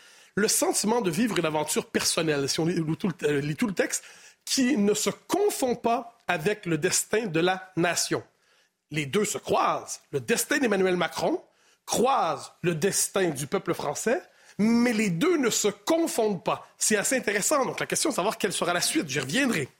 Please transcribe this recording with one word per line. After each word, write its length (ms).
le 100
sentiment 540
de 100
vivre 280
une 80
aventure 400
personnelle, 640
si 120
on 60
lit, 80
lit 220
tout 120
le, 200
euh, 120
lit 160
tout 100
le 80
texte, 300
qui 320
ne 180
se 160
confond 640
pas 420
avec 380
le 120
destin 480
de 140
la 360
nation. 460
Les 120
deux 200
se 140
croisent. 600
Le 80
destin 380
d'Emmanuel 380
Macron 460
croise 680
le 140
destin 540
du 180
peuple 260
français, 480
mais 340
les 180
deux 260
ne 140
se 180
confondent 760
pas. 240
C'est 180
assez 200
intéressant. 500
Donc 140
la 60
question 240
est 20
de 40
savoir 220
quelle 140
sera 200
la 80
suite. 280
J'y 120
reviendrai. 480